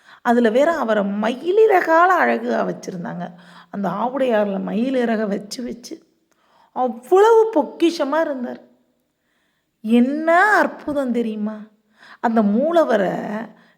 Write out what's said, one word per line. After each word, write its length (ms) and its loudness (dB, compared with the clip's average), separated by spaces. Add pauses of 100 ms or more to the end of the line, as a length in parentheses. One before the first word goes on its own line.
(220)
அதுல 280 2
வேற 260 2
அவரை 280 -2
மயிலிறகால 1040 2
அழகா 600 0
வச்சிருந்தாங்க. 640 -10 (380)
அந்த 180 -6
ஆவுடையார்ல 720 -2
மயிலிறக 680 -2
வச்சு 340 -8
வச்சு 400 -14 (720)
அவ்வளவு 800 4
பொக்கிஷமா 640 0
இருந்தார். 400 -6 (1200)
என்ன 760 2
அற்புதம் 560 -2
தெரியுமா? 440 -4 (640)
அந்த 220 2
மூலவரை 720 2 (640)